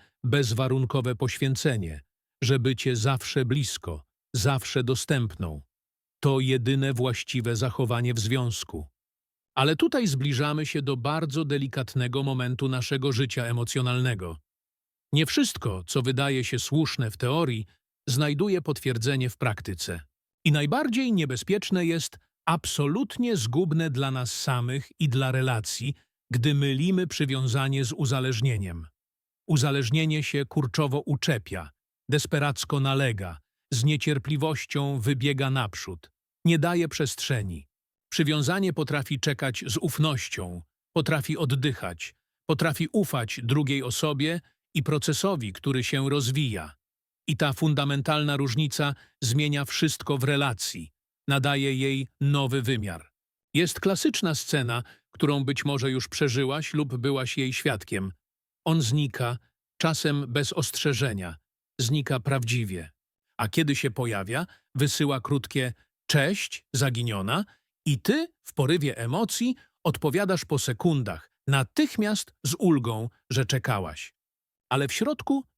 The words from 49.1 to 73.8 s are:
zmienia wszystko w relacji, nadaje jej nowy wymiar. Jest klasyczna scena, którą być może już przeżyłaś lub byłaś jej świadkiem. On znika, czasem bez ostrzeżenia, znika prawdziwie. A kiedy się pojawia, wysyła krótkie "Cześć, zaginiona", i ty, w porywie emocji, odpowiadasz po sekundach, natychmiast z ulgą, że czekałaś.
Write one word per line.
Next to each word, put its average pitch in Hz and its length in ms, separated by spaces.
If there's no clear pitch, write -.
zmienia 143 420
wszystko - 540
w 123 60
relacji, 135 640
nadaje 139 460
jej 135 320
nowy 139 420
wymiar. 110 480
Jest 165 260
klasyczna 190 540
scena, 120 480
którą 143 300
być 135 200
może 139 260
już 127 180
przeżyłaś 139 640
lub 143 220
byłaś 131 420
jej 131 140
świadkiem. 101 600
On 160 160
znika, 120 560
czasem 151 480
bez 135 240
ostrzeżenia, 113 840
znika 131 400
prawdziwie. 117 680
A 110 80
kiedy 147 280
się 135 140
pojawia, 113 560
wysyła 139 460
krótkie 131 520
"Cześć, 151 540
zaginiona", 120 720
i 143 120
ty, 311 300
w - 100
porywie 147 440
emocji, 208 560
odpowiadasz 175 600
po 147 140
sekundach, 123 720
natychmiast 208 840
z 120 120
ulgą, 117 500
że 131 120
czekałaś. 101 680